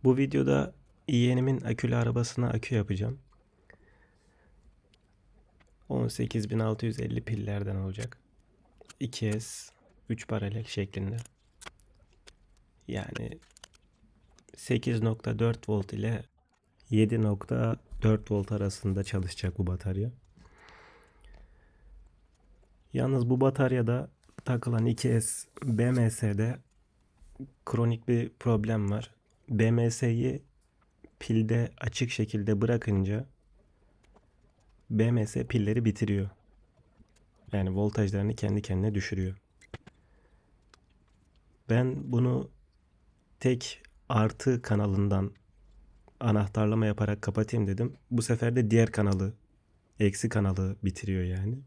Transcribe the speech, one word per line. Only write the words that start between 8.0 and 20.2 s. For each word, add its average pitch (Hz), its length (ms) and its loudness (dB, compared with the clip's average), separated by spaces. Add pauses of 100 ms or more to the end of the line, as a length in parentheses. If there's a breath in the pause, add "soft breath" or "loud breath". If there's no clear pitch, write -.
İki 110 420 -4
S, - 320 -14 (360)
üç - 180 -6
paralel 107 360 -4
şeklinde. 98 540 -6 (1700)
Yani - 520 -8 (1160)
sekiz 120 460 -2
nokta 113 380 -2
dört 117 300 -2
volt 104 240 -2
ile 107 300 -4 (680)
yedi 110 320 4
nokta 113 540 0 (260)
dört 110 300 2
volt 101 200 0
arasında 98 520 -2
çalışacak 92 540 -4
bu 92 100 0
batarya. 95 440 -4 (2750 loud breath)